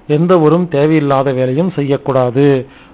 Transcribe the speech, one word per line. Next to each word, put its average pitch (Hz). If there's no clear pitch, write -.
எந்த 170
ஒரு 165
தேவையில்லாத 143
வேலையும் 131
செய்யக்கூடாது. 135